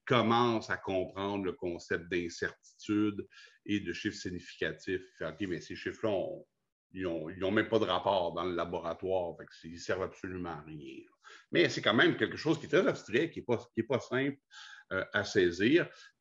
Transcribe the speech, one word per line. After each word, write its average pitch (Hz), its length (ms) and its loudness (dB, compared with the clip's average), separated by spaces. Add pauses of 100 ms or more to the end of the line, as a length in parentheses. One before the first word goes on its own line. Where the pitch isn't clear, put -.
commence 117 640 4
à 95 60 -2
comprendre 98 720 -2
le 87 80 -2
concept 87 580 -6
d'incertitude 98 1120 -2 (400)
et 104 140 0
de 85 140 -6
chiffres 98 240 -6
significatifs. 90 840 -6
Il - 160 -20
fait, « 87 140 -6
OK, 80 60 -12 (100)
mais 80 140 -4
ces 87 160 -12
chiffres-là, - 320 -4
on, 90 360 -4 (460)
ils 92 160 -4
ont, 82 220 -4
ils 92 160 -8
ont 95 60 2
même 110 180 4
pas 113 100 6
de 107 60 0
rapport 90 480 2
dans 85 100 -2
le 90 100 0
laboratoire, 85 840 -2
fait - 80 -14
que - 100 -20
c'est, 82 140 -16
ils 85 100 -12
servent 92 240 -2
absolument 90 460 -6
à 76 180 -10
rien. » 76 360 -14 (500)
Mais 160 160 6
c'est - 120 -4
quand 104 120 4
même 170 240 6
quelque 104 180 0
chose 156 240 0
qui - 60 -12
est - 40 -12
très 185 160 4
abstrait, 156 460 0
qui - 80 -12
est - 40 -8
pas, 113 300 0
qui - 60 -4
est 110 40 2
pas 120 180 0
simple, 139 360 -2 (540)
euh, 95 220 -2
à 104 100 2
saisir. 101 640 4 (340)